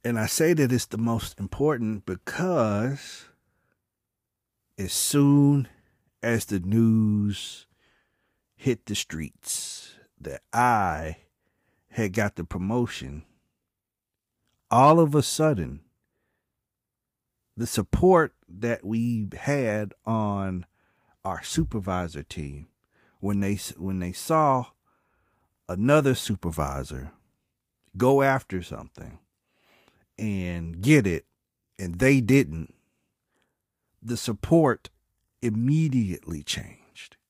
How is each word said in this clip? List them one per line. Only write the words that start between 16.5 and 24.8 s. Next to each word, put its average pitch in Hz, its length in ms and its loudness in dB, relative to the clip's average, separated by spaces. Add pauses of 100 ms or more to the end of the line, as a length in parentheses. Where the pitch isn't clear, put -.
the 113 100 -4
support 165 680 4 (140)
that 107 380 -4
we 113 500 -2
had 110 580 -2 (120)
on 101 600 -2 (600)
our 92 180 -6
supervisor 90 800 -4
team, 71 440 -12 (520)
when 101 200 -2
they 98 160 0
s-, - 220 -10
when 95 220 -6
they 90 140 -6
saw 147 520 0 (1000)